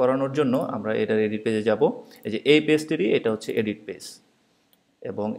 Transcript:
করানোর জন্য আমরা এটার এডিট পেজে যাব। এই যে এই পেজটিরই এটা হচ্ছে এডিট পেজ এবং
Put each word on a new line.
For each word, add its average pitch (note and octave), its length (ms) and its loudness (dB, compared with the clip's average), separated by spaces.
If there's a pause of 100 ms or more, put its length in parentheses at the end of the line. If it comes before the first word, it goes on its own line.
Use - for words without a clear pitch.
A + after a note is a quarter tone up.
করানোর C3+ 380 2
জন্য C3 160 2 (220)
আমরা G#2+ 160 -4 (100)
এটার G#2+ 240 0
এডিট G#2+ 200 -4
পেজে A2 240 0
যাব। G#2+ 120 2 (440)
এই G#2+ 80 -8
যে A2 40 -4 (140)
এই D3+ 140 6
পেজটিরই D#3 500 0
এটা A#2 180 0
হচ্ছে - 160 -8 (100)
এডিট G#2+ 260 -2
পেজ F2+ 180 -12 (960)
এবং G#2 240 -6 (120)